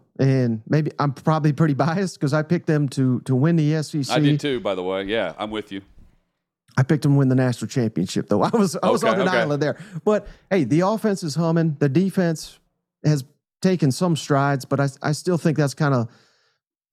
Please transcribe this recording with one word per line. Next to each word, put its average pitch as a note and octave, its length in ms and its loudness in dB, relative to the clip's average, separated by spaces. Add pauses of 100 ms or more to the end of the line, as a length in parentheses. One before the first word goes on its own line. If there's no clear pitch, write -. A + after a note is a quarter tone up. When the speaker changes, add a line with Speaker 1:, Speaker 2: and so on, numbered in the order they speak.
(200)
Speaker 1:
And B2+ 480 2
maybe D3 320 0
I'm C#3+ 140 0
probably D#3 400 0
pretty D#3 200 2
<laughs> - 0 -
biased E3 460 -2
'cause D3 140 -2
I D#3 100 2
picked E3+ 240 -2
them D3 220 0
to, C3 320 0
to C3 140 -2
win D#3+ 200 2
the D3+ 180 2
S D#3 220 -4
E C#3+ 80 -2
C. A#2+ 100 -2
Speaker 2:
I C#3 60 2
did D3 200 4
too, C#3 200 -2
by G2 160 -2
the F2+ 80 -4
way. F#2+ 220 -2
Yeah, G2 320 -2
I'm G#2+ 140 -8
with G#2+ 200 -8
you. G2 100 -8 (920)
Speaker 1:
I C3 80 2
picked D3+ 200 0
them C#3+ 100 2
to C#3 60 4
win C3+ 100 4
the C3 60 2
national B2+ 340 0
championship, G#2 600 -2
though. G#2 120 2
<laughs> - 20 2
I F3 60 0
was, G3+ 320 0
I - 80 2
was A#3+ 140 2
Speaker 2:
Okay, F#3+ 100 2
Speaker 1:
on F#3+ 80 0
an F#3 60 2
Speaker 2:
okay. F#3 100 2
Speaker 1:
island C#3+ 240 0
there. D3 160 -2 (260)
But, G#3 240 0 (220)
hey, F#3+ 140 2
the C#3+ 180 2
offense G3+ 400 -2
is D3 140 -6
humming. E3 440 0
The D3 100 2
defense E3+ 680 -2 (460)
has D3+ 180 2 (380)
taken F3 300 2
some F3 240 0
strides, C#3 500 0
but C#3 140 -2
I, C#3 80 0 (160)
I D3+ 80 -2
still F3 260 -2
think D3+ 200 0
that's C#3+ 180 0
kinda, C3+ 320 0 (840)